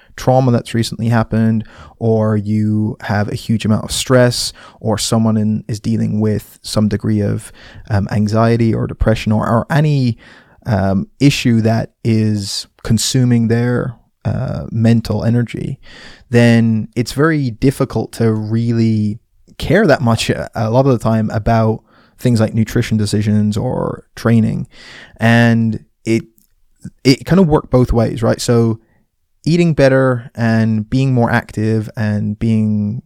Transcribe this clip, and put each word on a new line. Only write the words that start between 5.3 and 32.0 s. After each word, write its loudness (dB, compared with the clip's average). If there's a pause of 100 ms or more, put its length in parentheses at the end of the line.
in, 0
is -8
dealing -2
with -4
some 0
degree -2
of, -4 (360)
um, 0
anxiety 2
or -2
depression, -2
or, 0
or 0
any, 0 (480)
um, 0 (120)
issue -2
that -2 (100)
is -4 (160)
consuming 0
their, -2 (300)
uh, -4
mental 0
energy, -2 (500)
then 4
it's -4
very 0
difficult -2
to 0
really 0 (380)
care 2
that 4
much 0
a, -4
a -2
lot 2
of 4
the 2
time 0
about 0 (340)
things 2
like 0
nutrition 0
decisions 0
or -6
training. 0 (500)
And 2 (180)
it, -2 (840)
it 2
kind 4
of 6
work 0
both 2
ways, 0
right? 0
So 0 (640)
eating 2
better 2
and 0
being 0
more 2
active -2
and -2